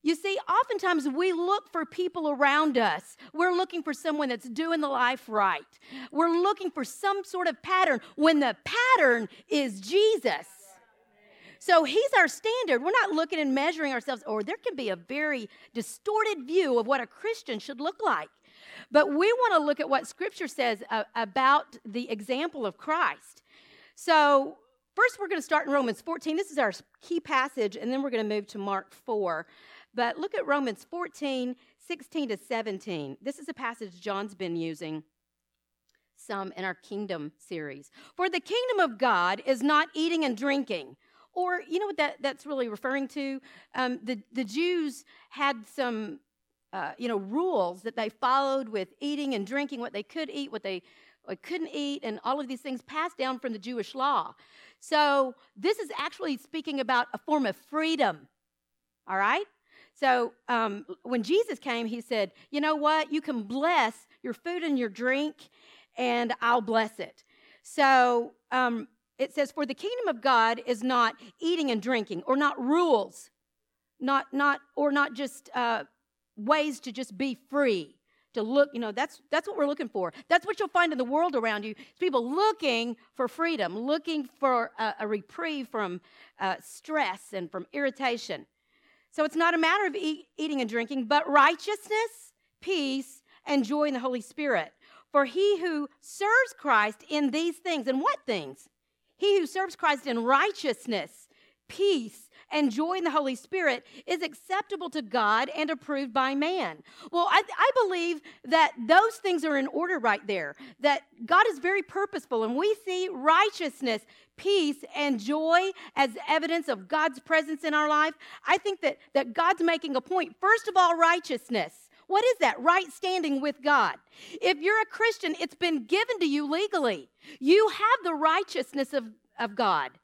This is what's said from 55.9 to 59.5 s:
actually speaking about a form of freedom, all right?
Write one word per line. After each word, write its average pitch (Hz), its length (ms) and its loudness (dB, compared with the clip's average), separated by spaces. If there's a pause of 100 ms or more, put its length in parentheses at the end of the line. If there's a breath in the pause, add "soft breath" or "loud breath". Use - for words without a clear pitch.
actually 311 380 -6
speaking 302 420 -8
about 240 340 0
a 208 60 -10
form 294 260 0
of 190 100 0
freedom, 285 720 -2 (800)
all 190 100 -2
right? 247 280 2 (480 soft breath)